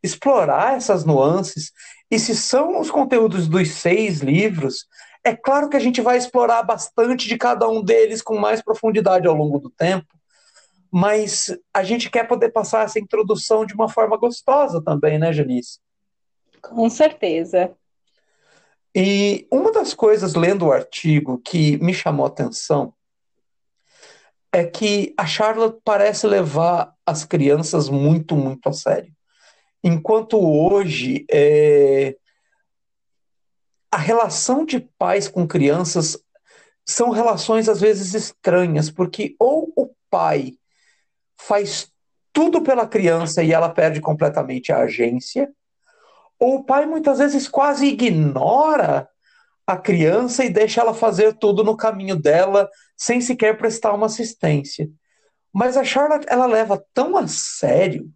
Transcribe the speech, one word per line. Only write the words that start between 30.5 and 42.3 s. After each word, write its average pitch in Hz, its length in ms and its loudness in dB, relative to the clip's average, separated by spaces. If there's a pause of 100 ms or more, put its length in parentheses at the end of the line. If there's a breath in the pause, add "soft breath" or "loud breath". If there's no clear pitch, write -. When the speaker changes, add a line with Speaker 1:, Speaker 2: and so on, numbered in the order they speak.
Speaker 1:
é... 143 880 4 (1800)
a 208 60 -4
relação 233 680 0
de 277 140 -4 (180)
pais 196 300 0
com 175 180 -2
crianças 160 720 0 (680 soft breath)
são 240 260 0
relações, 220 560 0
às 196 140 2
vezes, 196 340 2
estranhas, 175 720 0
porque - 480 -6
ou 311 380 0
o - 160 -2 (180)
pai 151 440 0 (840)
faz - 540 -4 (400)